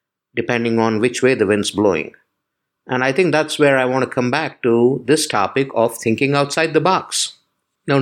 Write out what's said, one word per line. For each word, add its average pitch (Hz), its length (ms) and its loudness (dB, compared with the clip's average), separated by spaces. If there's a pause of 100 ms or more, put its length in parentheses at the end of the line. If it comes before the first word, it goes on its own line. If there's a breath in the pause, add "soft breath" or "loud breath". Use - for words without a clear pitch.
(360)
depending 117 420 -2
on 113 220 0
which 120 240 -2
way 131 100 4
the 107 140 0
wind's 104 240 0
blowing. 95 420 0 (760)
And 127 160 -2
I 135 100 0
think 175 180 2
that's 151 260 -2
where 139 220 4
I 127 60 0
want 127 180 0
to - 120 -6
come 123 140 -2
back 143 320 -4
to 120 460 2
this 156 180 2
topic 123 480 -2
of 117 240 0
thinking 117 380 0
outside 147 400 0
the 156 40 4
box. - 600 -4 (480)
Now, 139 140 2